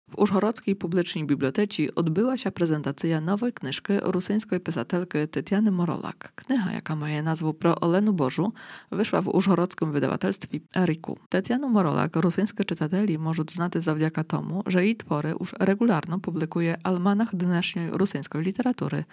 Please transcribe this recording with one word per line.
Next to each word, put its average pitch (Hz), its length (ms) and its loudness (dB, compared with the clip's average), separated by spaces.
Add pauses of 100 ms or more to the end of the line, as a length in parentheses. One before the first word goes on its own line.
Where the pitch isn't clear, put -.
(120)
w - 60 -14
Użhorodzkiej 196 580 2
Publicznej 170 480 0
Bibliotece 143 580 0 (120)
odbyła 180 440 2
się 190 120 -2
prezentacja 160 680 0
nowej 208 320 0
książki - 400 -4 (100)
rosyjskiej 185 580 0
pisatelki 165 680 -2
Tetiany 202 400 0
Morolak. - 640 -4
Kniha, 233 380 -2
jaka - 240 -4
ma 151 100 -4 (160)
nazwę 160 320 0
Pro 170 260 2
Olenu 190 320 4
Bożu, 165 400 0 (380)
wyszła 175 320 0
w 185 60 -2
użhorodzkim 175 640 2
wydawatelstwie - 680 -2 (160)
Eriku. 165 420 0 (100)
Tetianu 240 400 0
Morolak 160 480 2
rosyjskie 180 480 2
czytateli 170 540 -2
może 160 320 -2
znać 170 260 -2
zawdzięcza 156 480 0
tomu, 156 420 -4
że 185 180 2
jej 220 120 2
twory 151 440 -4
już - 200 -8
regularno 190 580 2
publikuje 165 680 -2
Almanach 196 520 2
Dynastii 175 540 0
Rosyjskiej 151 520 -2
Literatury, 156 720 -2